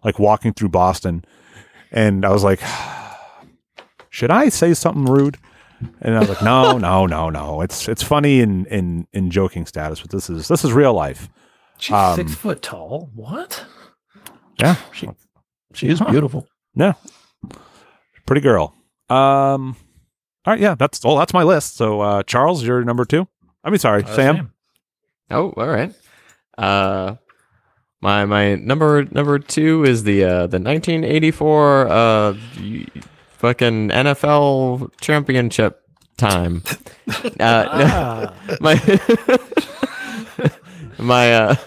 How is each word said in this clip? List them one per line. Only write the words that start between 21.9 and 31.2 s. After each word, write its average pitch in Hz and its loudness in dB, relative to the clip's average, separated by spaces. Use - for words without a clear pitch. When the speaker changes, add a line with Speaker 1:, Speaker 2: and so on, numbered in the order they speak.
Speaker 1:
uh, 101 0
Charles, 143 0
you're 123 0
number 120 -2
two. 175 0
I 156 -6
mean, 202 2
sorry, 104 2
Speaker 2:
Uh, 107 -10
Speaker 1:
Sam. 135 4
Speaker 2:
Sam. 135 -8
Speaker 4:
Oh, 170 -2
all 117 -4
right. 160 -2
Uh, 98 -2
my, 101 0
my 101 2
number, 147 0
number 143 0
two 156 0
is 120 2
the, 101 2
uh, 90 2
the 92 -2
nineteen 160 -2
eighty-four, 151 2